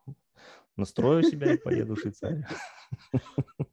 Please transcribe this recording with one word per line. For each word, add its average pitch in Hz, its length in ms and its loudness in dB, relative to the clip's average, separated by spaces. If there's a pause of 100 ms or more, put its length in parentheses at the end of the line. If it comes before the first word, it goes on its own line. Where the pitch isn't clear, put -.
(760)
настрою 127 480 2
себя 147 280 4
и - 40 4
поеду 110 400 0
в - 40 -6
Швейцарию. 147 480 -6
<laughs> - 1200 -6